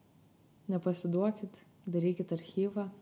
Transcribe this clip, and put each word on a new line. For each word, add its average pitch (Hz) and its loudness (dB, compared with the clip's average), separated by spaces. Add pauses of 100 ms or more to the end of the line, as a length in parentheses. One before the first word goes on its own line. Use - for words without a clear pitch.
(680)
"Nepasiduokit, 185 0 (220)
darykit 175 2
archyvą, 196 -2 (140)